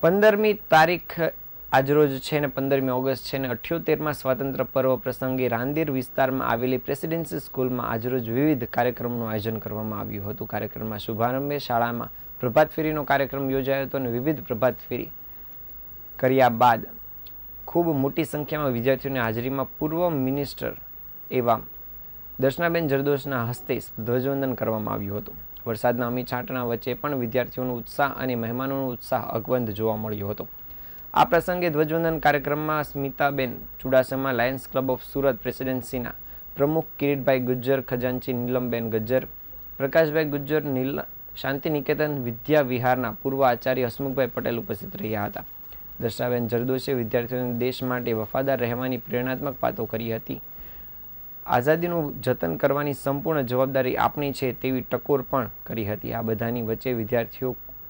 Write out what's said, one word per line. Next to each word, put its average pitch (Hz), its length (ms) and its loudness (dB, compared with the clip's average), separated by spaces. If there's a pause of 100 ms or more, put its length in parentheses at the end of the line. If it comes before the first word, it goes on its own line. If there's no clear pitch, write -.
પંદરમી 208 460 8
તારીખ 165 600 4 (580)
આજરોજ 135 460 6
છે 147 200 0
ને 147 80 2
પંદરમી 135 420 2
ઓગસ્ટ 127 360 0
છે - 120 -4
ને 135 100 0
અઠ્યોતેરમાં 151 640 0
સ્વાતંત્ર્ય 131 500 0
પર્વ 131 320 2
પ્રસંગે 131 520 0
રાંદેર 143 440 0
વિસ્તારમાં 131 580 0
આવેલી 127 280 2
પ્રેસિડેન્સી 160 600 -2
સ્કૂલમાં 123 500 -2
આજરોજ 120 400 -2
વિવિધ 135 340 4
કાર્યક્રમનું 120 680 0
આયોજન 110 280 -2
કરવામાં 107 420 -4
આવ્યું 104 300 -6
હતું. 107 180 -6
કાર્યક્રમમાં 110 520 -6
શુભારંભે 127 600 -2
શાળામાં 117 500 0 (300)
પ્રભાત 139 300 6
ફેરીનો 156 340 0
કાર્યક્રમ 139 460 0
યોજાયો 135 360 0
હતો 139 120 -4
અને 127 140 0
વિવિધ 131 320 0
પ્રભાત 120 320 2 (140)
ફેરી 123 200 -4 (1080)
કર્યા 131 300 6
બાદ 117 360 6 (840)
ખૂબ 170 280 2
મોટી 139 280 2
સંખ્યામાં 147 480 -2
વિદ્યાર્થીઓની 131 480 2
હાજરીમાં 120 580 -2
પૂર્વ 170 320 0
મિનિસ્ટર 131 680 -2 (560)
એવા 117 280 4 (800)
દર્શનાબેન 170 480 2
જરદોશના 139 580 2
હસ્તે 120 360 -4 (240)
ધ્વજવંદન 131 480 0
કરવામાં 110 400 0
આવ્યું 104 240 -2
હતું. - 180 -8 (320)
વરસાદના 120 400 2
અમી 123 160 -2
છાંટણા 123 400 -4
વચ્ચે 117 300 -2
પણ 147 220 -4
વિદ્યાર્થીઓનો 123 580 -2
ઉત્સાહ 135 380 0
અને 127 240 -2
મહેમાનોનો 131 520 -2
ઉત્સાહ 123 360 -4
અકબંધ 120 480 0
જોવા 110 240 0
મળ્યો 107 320 -4
હતો. - 200 -6 (680)
આ - 120 6
પ્રસંગે 175 440 2
ધ્વજવંદન 160 500 2
કાર્યક્રમમાં 147 640 2
સ્મિતાબેન 139 720 0 (260)
ચુડાસમા, 131 500 4
લાયન્સ 127 400 0
ક્લબ 131 200 0
ઓફ 123 100 0 (120)
સુરત 135 220 4
પ્રેસિડેન્સીના 127 800 -4 (440)
પ્રમુખ 156 280 2 (140)
કિરીટભાઈ 139 400 4
ગુજ્જર, 127 420 2
ખજાનચી 127 520 -2
નીલમબેન 120 560 0
ગજ્જર, 113 380 0 (500)
પ્રકાશભાઈ 151 480 4
ગુજ્જર, 147 380 0
નીલ-, 139 380 0 (400)
શાંતિ 135 280 -2
નિકેતન 147 540 0
વિદ્યા 120 380 4
વિહારના 123 600 2
પૂર્વ 135 240 2
આચાર્ય 127 400 2
હસમુખભાઈ 131 420 0
પટેલ 123 320 -2
ઉપસ્થિત - 420 -8
રહ્યા 107 240 -2
હતા. - 180 -8 (560)
દર્શનાબેન 120 480 0
જરદોશે 127 460 0
વિદ્યાર્થીઓને 123 600 0
દેશ 123 300 -2
માટે 123 300 0
વફાદાર 131 460 0
રહેવાની 123 380 -2
પ્રેરણાત્મક 131 640 -4
વાતો 120 220 0
કરી 113 300 -4
હતી. 135 260 -6 (1040)
આઝાદીનું 156 760 2
જતન 127 340 0
કરવાની 143 380 2
સંપૂર્ણ 143 480 0
જવાબદારી 127 560 2
આપણી 135 360 0
છે 127 180 -2
તેવી 131 300 0
ટકોર 131 400 0
પણ 123 280 0 (180)
કરી 110 180 -4
હતી. 104 280 -4
આ 113 80 -2
બધાની 113 400 -2
વચ્ચે 113 320 -2
વિદ્યાર્થીઓ 117 600 -2 (340)